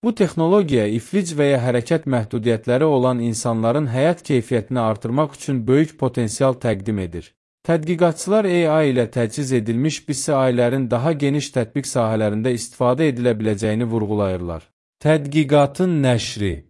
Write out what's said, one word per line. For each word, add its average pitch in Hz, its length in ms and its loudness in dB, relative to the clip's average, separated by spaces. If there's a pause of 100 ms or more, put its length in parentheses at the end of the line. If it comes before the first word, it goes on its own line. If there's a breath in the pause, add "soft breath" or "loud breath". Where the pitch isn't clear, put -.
Bu 226 120 0
texnologiya 160 760 2
iflic 170 480 -2
və 143 140 4
ya 123 100 0
hərəkət 127 400 0
məhdudiyyətləri 120 800 0
olan 127 400 2
insanların 117 640 0
həyat 143 400 0
keyfiyyətini 123 520 -2
artırmaq 117 600 -2
üçün 123 280 -4
böyük 151 320 2
potensial 127 540 0
təqdim 107 460 -4
edir. 85 340 -10 (340)
Tədqiqatçılar 170 800 0
A 160 360 2
I 143 100 2
ilə 123 180 2
təchiz 127 420 -4
edilmiş 120 540 -2
B 151 60 -4
C - 180 -4
I-lərin 127 600 2
daha 123 200 0
geniş 143 440 -2
tətbiq 131 300 -4
sahələrində 110 680 0
istifadə 127 560 0
edilə 120 280 0
biləcəyini 107 440 0
vurğulayırlar. 101 800 -2 (400)
Tədqiqatın 147 1000 2
nəşri. 104 500 0 (160)